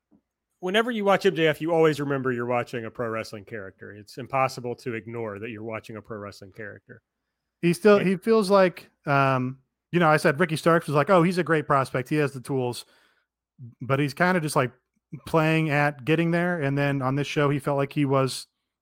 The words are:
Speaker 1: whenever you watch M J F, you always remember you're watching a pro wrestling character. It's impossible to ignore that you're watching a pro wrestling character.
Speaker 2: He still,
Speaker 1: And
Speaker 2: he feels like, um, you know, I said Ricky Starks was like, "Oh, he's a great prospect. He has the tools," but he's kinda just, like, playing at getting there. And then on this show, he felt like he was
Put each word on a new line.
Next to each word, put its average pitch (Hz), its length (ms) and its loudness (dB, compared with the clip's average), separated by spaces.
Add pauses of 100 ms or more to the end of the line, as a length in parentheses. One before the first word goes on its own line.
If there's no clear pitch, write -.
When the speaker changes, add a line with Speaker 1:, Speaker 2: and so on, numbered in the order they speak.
(600)
Speaker 1:
whenever 214 300 2
you 214 140 -4
watch 196 200 4
M 185 100 4
J 160 120 2
F, 147 140 2
you 160 120 -2
always 160 280 4
remember 139 320 -2
you're 120 140 -4
watching 120 380 -4
a 110 60 -10
pro 117 180 -6
wrestling 110 360 -8
character. 98 480 -16
It's 104 260 -20
impossible 127 580 -2
to 120 180 -10
ignore 110 440 -10
that 113 120 -12
you're 107 120 -14
watching 110 340 -12
a 104 60 -14
pro 110 160 -14
wrestling 101 340 -16
character. 104 500 -18 (600)
Speaker 2:
He 170 100 2
still, 208 240 6
Speaker 1:
And 185 120 2
Speaker 2:
he 190 80 0
feels 220 340 0
like, 190 380 2 (180)
um, 135 520 0 (320)
you 170 80 0
know, 165 100 6
I 151 100 6
said 147 200 2
Ricky 160 180 0
Starks 165 300 2
was 143 80 -4
like, 147 160 2
"Oh, 180 120 6
he's 180 160 2
a 170 60 -2
great 151 220 0
prospect. 135 420 0
He 156 80 -2
has 143 160 0
the 131 80 -12
tools," 123 440 -6 (960)
but 135 180 0
he's 143 160 -2
kinda 180 260 2
just, 151 140 -6
like, 127 160 2 (560)
playing 160 440 2
at 147 340 0
getting 165 260 2
there. 175 300 -2
And 139 160 -2
then 139 260 -2
on 131 120 -2
this 143 120 -2
show, 147 240 0
he 147 80 0
felt 139 200 -2
like 139 140 -2
he 147 120 0
was 135 420 0 (360)